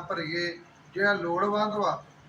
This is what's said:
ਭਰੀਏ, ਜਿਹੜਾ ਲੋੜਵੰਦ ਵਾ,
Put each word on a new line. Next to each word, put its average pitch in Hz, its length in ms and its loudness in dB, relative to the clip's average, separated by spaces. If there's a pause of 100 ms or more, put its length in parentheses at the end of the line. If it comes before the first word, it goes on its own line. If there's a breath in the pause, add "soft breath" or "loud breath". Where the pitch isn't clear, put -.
ਭਰੀਏ, 170 380 -2 (460)
ਜਿਹੜਾ 202 200 4
ਲੋੜਵੰਦ 202 600 2
ਵਾ, 185 280 0 (260)